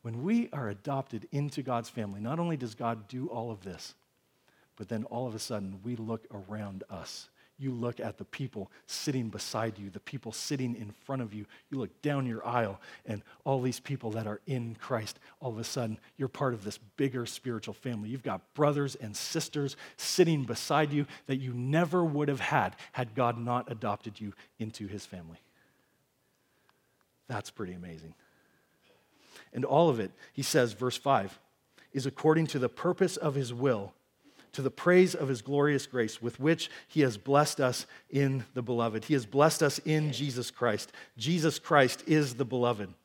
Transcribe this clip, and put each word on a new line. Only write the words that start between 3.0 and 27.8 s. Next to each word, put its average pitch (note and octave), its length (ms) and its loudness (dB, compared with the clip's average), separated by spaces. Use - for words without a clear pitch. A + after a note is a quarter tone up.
do B2+ 220 -6
all A#2 240 -6
of G2 100 -12
this, F2+ 320 -12
but G2+ 140 -12
then A2 160 -4
all B2 240 -4
of A2 80 -8
a - 20 -8
sudden G2 460 -6
we B2 100 -4
look A2+ 320 -6
around G2+ 420 -8
us. - 380 -12
You C3+ 120 -4
look A#2+ 300 -4
at A2 180 -6
the G2 80 -12
people A2+ 440 -8
sitting C3 440 -2
beside A2 480 -4
you, G2 100 -10
the F#2+ 100 -12
people - 320 -10
sitting B2+ 460 -4
in G#2 140 -10
front C3 320 -6
of G#2 100 -6
you. G#2 140 -10
You C#3 80 -4
look G#2 240 -8
down C#3 240 0
your A2+ 200 -4
aisle, A2+ 320 0
and G#2 160 -6
all C3+ 180 2
these B2+ 180 -2
people C3 300 -6
that A2 160 -4
are G#2 200 -6
in A#2 320 -4
Christ, A2 400 -4
all B2+ 120 -4
of G#2+ 60 -6
a A2+ 60 -6
sudden, A2+ 340 -4
you're C3+ 100 -2
part C3+ 240 0
of G2+ 120 -6
this G2+ 120 -6
bigger B2+ 260 0
spiritual A2+ 480 -6
family. A2 380 -6
You've C3 120 -6
got - 300 -6
brothers C#3+ 440 2
and G#2+ 200 -10
sisters - 580 -4
sitting D#3+ 480 4
beside D3 480 0
you C#3+ 140 2
that C3+ 80 0
you B2+ 180 -4
never E3 500 2
would D3 240 2
have C3+ 120 0
had G#2 360 2
had A#2 220 -4
God A#2+ 240 2
not A#2+ 340 -2
adopted G#2 480 -6
you G2+ 140 -8
into G#2+ 280 -8
his G2 200 -10
family. E2 320 -14
That's G#2+ 220 -6
pretty F#2 240 -10
amazing. E2 400 -14